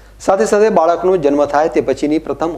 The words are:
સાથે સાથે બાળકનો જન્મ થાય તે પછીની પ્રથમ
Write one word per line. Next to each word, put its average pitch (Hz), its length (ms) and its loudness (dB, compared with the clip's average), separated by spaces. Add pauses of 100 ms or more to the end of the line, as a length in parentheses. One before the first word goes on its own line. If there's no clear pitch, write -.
(180)
સાથે 196 280 0
સાથે 214 240 2
બાળકનો 170 460 2
જન્મ 143 300 2
થાય 151 280 0
તે 151 80 2
પછીની 143 380 -2
પ્રથમ 156 380 -6